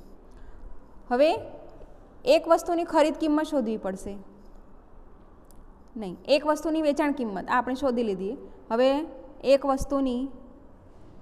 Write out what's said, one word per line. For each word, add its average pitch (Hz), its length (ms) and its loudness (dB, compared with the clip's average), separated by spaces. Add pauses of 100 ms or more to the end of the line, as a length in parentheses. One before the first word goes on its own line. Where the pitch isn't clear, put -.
(1120)
હવે 269 200 6 (1040)
એક 320 80 4 (100)
વસ્તુની 339 420 2
ખરીદ 311 280 4
કિંમત 302 300 0
શોધવી 226 320 0
પડશે. 190 300 -8 (1800)
નહીં, 196 200 -8 (180)
એક 302 160 4
વસ્તુની 311 380 0
વેચાણ 285 320 2
કિંમત, 214 280 -6
આ - 100 2
આપણે 254 240 -2
શોધી 247 280 0
લીધી. 190 240 -4 (360)
હવે 247 200 4 (640)
એક 277 160 4
વસ્તુની 269 520 0 (1000)